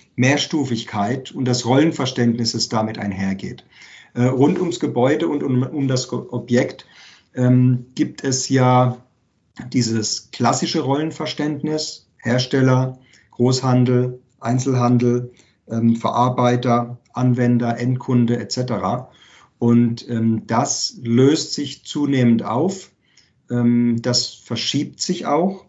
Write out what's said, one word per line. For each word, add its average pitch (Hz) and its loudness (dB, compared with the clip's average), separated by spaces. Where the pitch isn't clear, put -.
Mehrstufigkeit 127 0
und 135 -4
das 123 0
Rollenverständnis, 127 2
das - -4
damit 110 -2
einhergeht. 95 -6
Äh, 120 0
rund 135 2
ums - -4
Gebäude 143 0
und 147 -4
um, 127 0
um 139 -4
das 131 -2
Ge-, - -8
Objekt, - -2
ähm, 127 4
gibt 151 -4
es 135 -4
ja 127 2
dieses 113 -2
klassische 139 0
Rollenverständnis, 151 -4
Hersteller, 131 0
Großhandel, 127 2
Einzelhandel, 123 0
ähm, 113 2
Verarbeiter, 123 0
Anwender, 120 2
Endkunde 123 0
et - -8
cetera. 123 -4
Und, 120 2
ähm, 113 0
das - -2
löst 131 2
sich 143 -8
zunehmend 131 2
auf. 131 -4
Ähm, 120 2
das 123 -2
verschiebt - -6
sich - -4
auch 160 -2